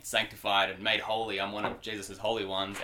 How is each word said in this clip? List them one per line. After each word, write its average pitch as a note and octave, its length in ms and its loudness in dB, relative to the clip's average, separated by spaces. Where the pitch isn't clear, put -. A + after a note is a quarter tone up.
sanctified G2+ 680 2
and F#2+ 160 -6
made A2 160 4
holy, G2+ 400 0
I'm G2+ 120 -2
one G#2 120 -2
of F#2+ 160 -2
Jesus' G2+ 380 -8
holy G#2+ 260 2
ones, F#2+ 400 -2